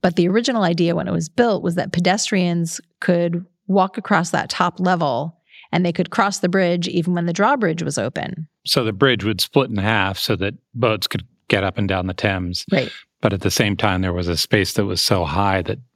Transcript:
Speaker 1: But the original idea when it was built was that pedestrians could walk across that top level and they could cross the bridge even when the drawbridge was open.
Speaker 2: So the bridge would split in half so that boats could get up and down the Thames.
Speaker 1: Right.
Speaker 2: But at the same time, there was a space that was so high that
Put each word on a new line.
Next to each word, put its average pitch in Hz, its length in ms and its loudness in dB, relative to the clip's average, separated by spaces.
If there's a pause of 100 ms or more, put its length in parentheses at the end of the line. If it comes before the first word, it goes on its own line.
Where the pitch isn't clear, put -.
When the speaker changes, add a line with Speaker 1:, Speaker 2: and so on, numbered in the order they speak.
Speaker 1:
But 180 140 2
the 175 140 2
original 233 340 0
idea 170 320 2
when 175 140 -4
it 185 40 -2
was 170 160 -2
built 233 360 0
was 170 100 -2
that 170 180 -2
pedestrians 175 880 0 (200)
could 175 440 0 (220)
walk 190 320 0
across 175 320 0
that - 180 -2
top - 300 -2
level 165 640 0 (320)
and 180 120 2
they 175 80 0
could 165 180 -2
cross 196 280 0
the 180 100 0
bridge 175 380 2
even 180 280 0
when 170 120 0
the 175 60 -2
drawbridge 196 500 2
was 147 160 -4
open. - 480 -6 (180)
Speaker 2:
So - 200 2
the 110 80 0
bridge 117 320 2
would 104 160 0
split - 300 2
in - 60 -4
half 98 420 0
so - 180 -2
that 98 180 -4 (180)
boats 113 360 0
could - 180 -6 (220)
get 98 160 4
up 95 140 -2
and 101 100 0
down 92 180 0
the 92 80 -4
Thames. 90 560 -2
Speaker 1:
Right. 135 220 0 (280)
Speaker 2:
But 104 120 2
at 95 100 -4
the 90 100 0
same 101 240 2
time, 95 260 0
there 92 100 0
was 87 140 -4
a 85 100 0
space 98 360 2
that 104 120 0
was 98 160 -2
so 92 240 2
high 95 380 0
that 87 160 -6 (180)